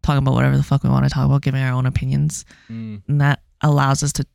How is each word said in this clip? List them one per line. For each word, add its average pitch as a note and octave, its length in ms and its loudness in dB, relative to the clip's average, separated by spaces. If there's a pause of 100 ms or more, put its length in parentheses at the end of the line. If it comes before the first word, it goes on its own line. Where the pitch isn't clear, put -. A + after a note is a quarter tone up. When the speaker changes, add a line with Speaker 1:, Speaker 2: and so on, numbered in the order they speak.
Speaker 1:
talking C#3+ 160 2
about C3 160 0
whatever C3 220 2
the C#3+ 60 2
fuck C#3 200 0
we B2+ 80 0
wanna C3 200 2
talk C#3 160 -2
about, C#3 160 2
giving C3+ 200 -2
our C3 100 -2
own B2+ 140 0
opinions. C#3 580 -2 (260)
Speaker 2:
Mm. A2 380 -12
Speaker 1:
And C#3+ 120 0
that C#3+ 220 2 (180)
allows C#3 420 2
us D3 120 -4
to - 100 -4 (100)